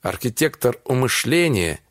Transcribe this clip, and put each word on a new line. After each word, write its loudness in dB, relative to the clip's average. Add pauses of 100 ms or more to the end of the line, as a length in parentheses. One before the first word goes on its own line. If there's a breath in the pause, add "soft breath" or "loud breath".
архитектор -2
умышления, 0 (100)